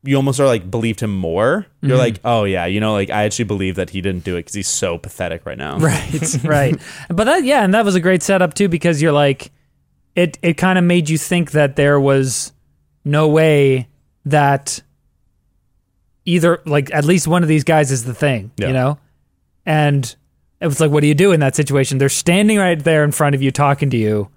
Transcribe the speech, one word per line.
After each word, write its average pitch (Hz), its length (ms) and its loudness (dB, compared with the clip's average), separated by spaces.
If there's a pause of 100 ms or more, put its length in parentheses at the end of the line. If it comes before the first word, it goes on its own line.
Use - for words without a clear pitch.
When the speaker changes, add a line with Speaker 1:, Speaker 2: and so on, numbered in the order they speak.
Speaker 1:
you 139 100 0
almost 135 240 0
are 139 80 2
like, 101 240 0
believed 113 300 -4
him 110 120 -4
more. 98 540 -2 (160)
You're 139 100 0
Speaker 2:
Mm-hmm. 131 60 2
Speaker 1:
like, 120 260 0
"Oh 113 200 0
yeah, 92 220 -2
you 98 120 -2
know, 107 140 -2
like, 101 180 -2
I 104 140 -2
actually 107 220 -4
believe 95 280 -4
that 90 160 -6
he 95 100 -8
didn't 90 220 -4
do 90 140 -6
it 85 100 -6
'cause - 80 -14
he's 101 140 -6
so 85 300 -4
pathetic 87 460 -10
right 65 140 -12
now." 71 200 -8
Speaker 2:
Right, 156 640 -2
<laughs> 127 40 -8
right. 147 340 0 (300)
But 185 160 -2
that, 311 200 2
yeah, 254 200 2
and 190 100 2
that 220 100 2
was 196 120 0
a 180 40 2
great 180 220 2
setup 180 320 0
too, 202 140 0
because 160 340 0
you're 160 80 2
like, 143 400 0 (640)
it, 175 280 -2
it 170 160 0
kinda 185 220 2
made 175 300 2
you 160 80 0
think 175 340 -2
that 147 220 0
there 143 260 2
was 135 520 0 (520)
no 151 220 2
way 147 600 4 (380)
that 139 540 0 (1400)
either, 170 420 2
like, 147 260 -2
at 151 120 0
least 165 240 2
one 175 140 2
of 156 60 0
these 156 160 2
guys 151 260 2
is 123 140 -4
the 123 100 -8
thing, 120 420 -4
Speaker 1:
Yeah. 104 120 -4
Speaker 2:
you 131 40 -2
know? 131 260 -2 (680)
And 147 500 0 (460)
it 170 60 -4
was 143 140 -2
like, 156 100 4
what 147 100 2
do 147 60 2
you 151 80 4
do 185 180 4
in 156 80 4
that 135 140 0
situation? 135 440 0
They're 135 100 2
standing 208 500 2
right 170 240 0
there 156 220 2
in 147 80 0
front 143 220 0
of 135 80 -2
you, 139 80 2
talking 139 400 0
to 123 60 -2
you 107 400 0